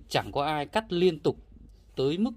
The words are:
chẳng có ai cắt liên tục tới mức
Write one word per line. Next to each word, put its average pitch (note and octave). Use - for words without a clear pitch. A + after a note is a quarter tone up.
chẳng G#2
có C#3+
ai D3+
cắt A3
liên F3
tục C3+
tới C#3+
mức A#3